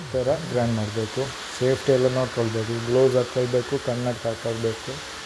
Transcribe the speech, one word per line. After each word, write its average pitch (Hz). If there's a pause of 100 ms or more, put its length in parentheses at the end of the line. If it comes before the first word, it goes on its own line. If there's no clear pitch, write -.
(120)
ಥರ 131 (140)
ಗ್ರೈಂಡ್ 117
ಮಾಡಬೇಕು. 110 (340)
ಸೇಫ್ಟಿ 127
ಎಲ್ಲ 127
ನೋಡ್ಕೊಳ್ಬೇಕು, 117
ಗ್ಲೌಸ್ 127
ಹಾಕ್ಕೊಳ್ಬೇಕು, 127
ಕನ್ನಡಕ 120
ಹಾಕ್ಕೊಳ್ಬೇಕು, 117 (340)